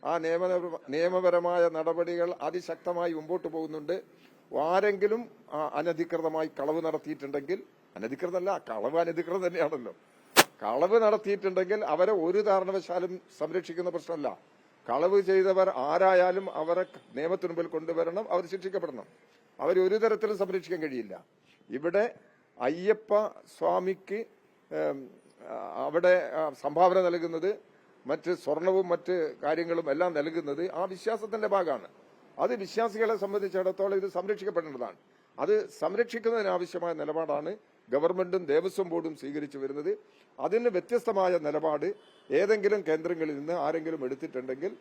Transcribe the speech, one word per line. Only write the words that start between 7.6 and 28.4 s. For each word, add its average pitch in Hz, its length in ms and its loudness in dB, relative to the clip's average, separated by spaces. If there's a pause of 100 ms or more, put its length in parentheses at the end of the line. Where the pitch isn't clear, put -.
അനധികൃതമല്ല, 175 600 -2
കളവ് 117 400 -2
അനധികൃതം 170 480 0
തന്നെയാണല്ലോ. 151 480 -2 (680)
കളവ് 156 380 2
നടത്തിയിട്ടുണ്ടെങ്കിൽ 196 840 0
അവരെ 170 280 2
ഒരു 185 340 2
കാരണവശാലും 185 760 0 (180)
സംരക്ഷിക്കുന്ന 165 520 -4
പ്രശ്നമല്ല. 151 480 -6 (520)
കളവ് 180 320 4
ചെയ്തവർ 190 460 4
ആരായാലും 180 800 4
അവരെ 170 340 0 (300)
നിയമത്തിന് 175 340 -2
മുമ്പിൽ 165 180 -2
കൊണ്ടുവരണം, 165 640 -2
അവർ 175 160 0
ശിക്ഷിക്കപ്പെടണം. 170 580 -6 (560)
അവരെ 180 200 4
ഒരു 185 140 6
തരത്തിലും 214 440 2
സംരക്ഷിക്കാൻ 185 420 -2
കഴിയില്ല. 117 440 -6 (460)
ഇവിടെ 170 440 0 (460)
അയ്യപ്പ 208 680 0
സ്വാമിക്ക്, 190 1000 -2 (480)
ഏം, 151 380 -4 (640)
അവിടെ, 156 600 4
ആ, 156 160 -2
സംഭാവന 170 500 4
നൽകുന്നത്, 170 760 -2 (320)
മറ്റ് 156 280 -2
സ്വർണവും 175 540 2